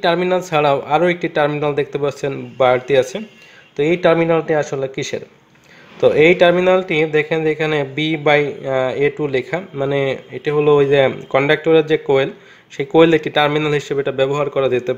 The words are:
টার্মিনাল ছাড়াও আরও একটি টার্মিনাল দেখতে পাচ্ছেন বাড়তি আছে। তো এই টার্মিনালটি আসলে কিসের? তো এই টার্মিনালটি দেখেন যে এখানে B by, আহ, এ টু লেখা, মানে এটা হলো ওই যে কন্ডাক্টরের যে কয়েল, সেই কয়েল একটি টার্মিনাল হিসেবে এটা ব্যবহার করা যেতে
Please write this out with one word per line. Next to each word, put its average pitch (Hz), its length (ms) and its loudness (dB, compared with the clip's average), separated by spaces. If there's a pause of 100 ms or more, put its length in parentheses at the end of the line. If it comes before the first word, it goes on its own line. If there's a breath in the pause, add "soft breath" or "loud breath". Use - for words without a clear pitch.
টার্মিনাল 180 440 0
ছাড়াও 147 280 2 (160)
আরও 160 200 4
একটি 175 140 -6 (100)
টার্মিনাল 147 420 0
দেখতে 143 240 -4
পাচ্ছেন 143 280 -4 (300)
বাড়তি 127 400 2
আছে। 127 160 -4 (580 loud breath)
তো - 40 -8 (100)
এই 175 160 0
টার্মিনালটি 165 560 2
আসলে 135 340 -6
কিসের? 131 280 -8 (760 loud breath)
তো 131 80 4 (180)
এই 175 160 6
টার্মিনালটি 180 560 2 (200)
দেখেন 151 260 -2
যে 156 120 0
এখানে 156 220 -2 (180)
B - 20 -10 (280)
by, 147 180 4
আহ, 131 640 -4
এ - 20 2 (100)
টু 151 60 -4 (120)
লেখা, 127 220 -4 (220)
মানে 139 200 -2 (360)
এটা 127 220 -8
হলো 147 220 2
ওই 139 140 4
যে 139 60 4 (340)
কন্ডাক্টরের 151 580 2
যে 156 60 2 (120)
কয়েল, 135 200 2 (440 loud breath)
সেই 139 200 -6
কয়েল 165 240 6
একটি 156 200 -4
টার্মিনাল 147 420 0
হিসেবে 139 240 -6
এটা 139 180 -4
ব্যবহার 139 340 -2
করা 135 200 0
যেতে 123 220 -2